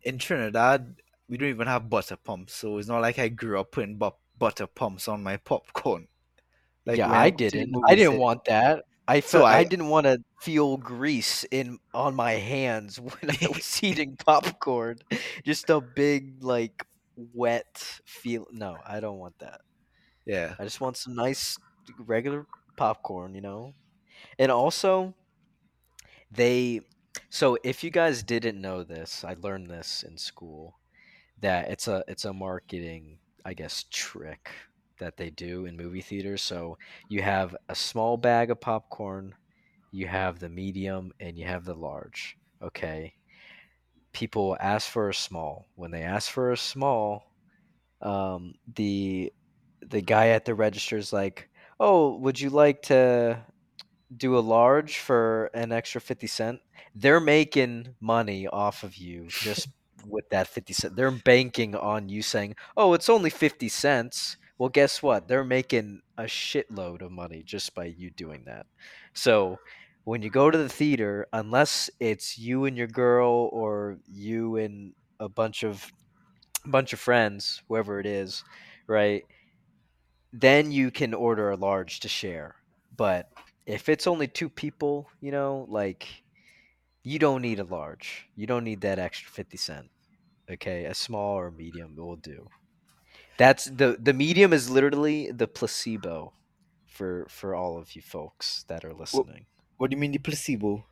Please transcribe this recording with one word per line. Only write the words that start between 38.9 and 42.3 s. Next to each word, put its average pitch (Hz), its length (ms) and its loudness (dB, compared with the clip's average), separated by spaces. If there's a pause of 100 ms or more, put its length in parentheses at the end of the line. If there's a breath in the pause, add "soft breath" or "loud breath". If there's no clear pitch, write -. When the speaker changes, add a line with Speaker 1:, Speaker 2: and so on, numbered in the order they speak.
Speaker 2:
you 95 160 -8
have 92 320 -2
the 87 100 -12
medium, 95 680 -8
and 85 180 -12
you 82 100 -10
have 87 180 -6
the 90 100 -10
large, - 600 -12 (240)